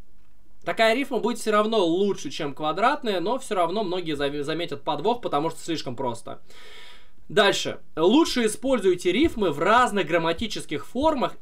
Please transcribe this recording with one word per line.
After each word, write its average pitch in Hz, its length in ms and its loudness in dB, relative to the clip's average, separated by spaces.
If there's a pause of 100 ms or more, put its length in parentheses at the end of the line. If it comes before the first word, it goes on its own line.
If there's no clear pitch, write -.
(640)
Такая 226 320 4
рифма 262 240 -2
будет 240 180 0
всё 220 140 0
равно 214 340 4
лучше, 190 440 0
чем 143 220 -6
квадратная, 208 680 0
но 220 180 -2
всё - 160 -6
равно 185 300 0
многие 170 320 -4
зав-, 143 260 -2
заметят 160 400 -4
подвох, 165 380 0
потому 156 300 0
что - 100 -10
слишком 147 340 -4
просто. 127 460 -6 (880)
Дальше. 185 500 2 (180)
Лучше 226 500 4
используйте 190 640 2
рифмы 220 380 2
в 143 100 -4
разных 202 460 4
грамматических 165 800 -2
формах 262 560 0